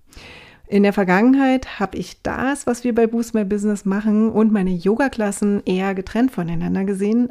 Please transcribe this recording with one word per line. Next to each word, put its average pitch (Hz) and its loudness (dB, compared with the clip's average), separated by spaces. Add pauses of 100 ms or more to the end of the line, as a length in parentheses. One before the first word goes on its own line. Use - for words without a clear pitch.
(680)
In 202 4
der 202 4
Vergangenheit 254 2
habe 190 -4
ich - -12
das, - -4
was 240 -4
wir 247 -2
bei 233 4
Boost 233 -2
My 214 0
Business 208 -2
machen 214 2
und 214 2
meine 190 0
Yoga-Klassen 202 0
eher 190 -2
getrennt 214 -2
voneinander 175 -2
gesehen, 202 0